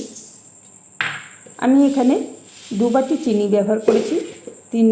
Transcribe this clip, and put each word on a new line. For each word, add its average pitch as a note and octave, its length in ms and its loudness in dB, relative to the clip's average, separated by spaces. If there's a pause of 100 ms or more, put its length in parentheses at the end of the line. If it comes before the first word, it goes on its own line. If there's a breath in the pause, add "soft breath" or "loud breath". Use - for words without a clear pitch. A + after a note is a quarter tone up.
(1600)
আমি C4 200 2 (100)
এখানে C4+ 280 2 (580)
দু A3+ 160 0
বাটি C4+ 280 0
চিনি G#3 300 0
ব্যবহার G#3 320 0
করেছি। A#3 360 0 (560)
তিন A3+ 200 2